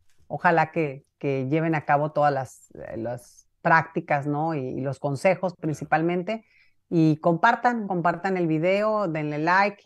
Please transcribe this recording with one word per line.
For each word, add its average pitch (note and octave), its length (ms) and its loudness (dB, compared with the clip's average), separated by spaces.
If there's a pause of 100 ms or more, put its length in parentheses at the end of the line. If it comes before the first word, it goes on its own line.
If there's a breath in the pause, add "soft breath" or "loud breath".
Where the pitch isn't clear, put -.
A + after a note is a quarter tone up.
(260)
ojalá D#3+ 440 2
que, D3 360 -4 (120)
que C3+ 300 -2
lleven D#3+ 260 0
a D3+ 120 -2
cabo D3 260 2
todas D3 180 4
las, C3+ 440 -8
eh, - 240 -12
las A#2 500 -12 (140)
prácticas, D#3+ 640 0
¿no? D3+ 280 -2
Y, D3 60 -4
y C3 220 -6
los C3+ 160 -6
consejos F3 580 -2
principalmente. E3+ 880 -4 (460)
Y D#3+ 300 4
compartan, A3+ 680 2
compartan F3+ 480 -2
el F3 100 0
video, G3 600 0
denle D3+ 300 -4
like F#3+ 480 0